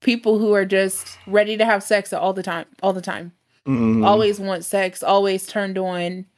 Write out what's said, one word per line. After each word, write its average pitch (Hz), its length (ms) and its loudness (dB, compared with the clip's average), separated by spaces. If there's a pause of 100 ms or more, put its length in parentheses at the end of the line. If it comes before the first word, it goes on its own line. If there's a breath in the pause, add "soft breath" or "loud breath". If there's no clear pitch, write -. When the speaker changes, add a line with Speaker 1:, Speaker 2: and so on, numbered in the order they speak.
Speaker 1:
people 233 380 2
who 208 140 2
are 202 120 4
just 196 600 -2
ready 208 300 2
to 214 80 2
have 208 180 2
sex 202 300 0
all 190 200 0
the 190 100 -6
time, 170 240 -6 (160)
all 190 100 2
the 185 100 -8
time. 175 300 -10 (340)
Speaker 2:
Mm-hmm. 117 380 2
Speaker 1:
Always 208 340 4
want 190 260 -6
sex, 190 380 -2
always 196 440 2
turned 196 320 -4
on. 180 480 -4 (120)